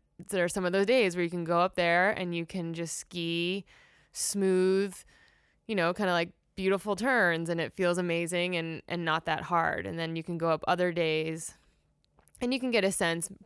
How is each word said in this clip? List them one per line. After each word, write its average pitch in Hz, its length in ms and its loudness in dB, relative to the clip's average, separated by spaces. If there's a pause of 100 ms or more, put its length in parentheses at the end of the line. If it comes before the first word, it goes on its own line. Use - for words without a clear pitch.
(280)
there 185 160 2
are 175 40 2
some 185 160 -2
of 175 80 2
those 196 140 4
days 208 300 4
where 180 80 2
you 170 60 -2
can 175 140 -4
go 170 160 2
up 185 140 2
there 175 360 4
and 180 240 -4
you 165 120 -4
can 170 280 -6
just 165 240 -6
ski 175 640 -4 (480)
smooth, 190 800 2 (720)
you 226 80 -4
know, 175 200 2
kinda, 190 180 0
like, 175 180 0 (240)
beautiful 196 400 0
turns, 180 540 2
and 170 120 0
it 135 120 -4
feels 175 260 2
amazing 175 560 0
and, 165 320 -4
and 175 180 -4
not 160 200 0
that 160 180 -2
hard. 165 440 0
And 170 120 -6
then 165 160 -4
you 165 80 -4
can 170 160 -6
go 165 120 0
up 156 180 0
other 180 240 2
days 160 640 -2 (880)
and 247 100 0
you 262 80 -2
can 254 100 -2
get 220 140 4
a 190 80 2
sense 165 380 0 (160)